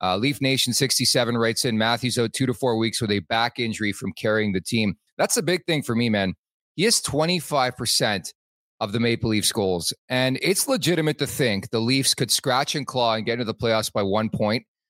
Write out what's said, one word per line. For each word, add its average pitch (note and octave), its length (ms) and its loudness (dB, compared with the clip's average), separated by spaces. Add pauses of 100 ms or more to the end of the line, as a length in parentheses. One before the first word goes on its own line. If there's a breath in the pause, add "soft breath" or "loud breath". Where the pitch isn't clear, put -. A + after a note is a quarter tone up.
Uh, F#2 160 0
Leaf C#3 240 -2
Nation C3+ 320 0
sixty-seven A#2+ 640 0
writes A2+ 300 0
in, A2+ 100 0
"Matthews A#2 400 0
out A#2 160 0
two C3+ 140 -2
to B2 80 0
four A#2+ 240 0
weeks A2+ 240 0
with G#2 80 -2
a G#2 80 2
back A#2 400 -2
injury A2 340 -2
from F#2+ 200 -6
carrying G#2+ 400 0
the F#2 100 -2
team." A2 340 0 (220)
That's G3 160 0
the A3+ 80 0
big E3+ 240 0
thing D#3 160 0
for A#2 120 -2
me, A#2+ 140 2
man. G2 240 0 (440)
He F3+ 100 2
is A3+ 160 2
twenty-five D3 720 0
percent A2+ 560 0 (480)
of G#2 120 -4
the A#2 80 0
Maple A#2 300 0
Leafs G#2+ 220 2
goals. F#2 400 -2 (160)
And B2+ 320 0
it's G3 280 0
legitimate D#3+ 500 0
to C#3 80 -2
think G#2+ 440 0
the A2+ 100 0
Leafs B2+ 340 2
could A#2+ 160 -2
scratch C3 440 0
and C#3+ 120 -4
claw A#2 280 0
and A2 120 -2
get A#2 80 0
into A#2+ 100 -4
the G#2+ 100 -4
playoffs A2 380 0
by G#2+ 100 0
one G#2 280 0
point, G#2+ 340 0 (260)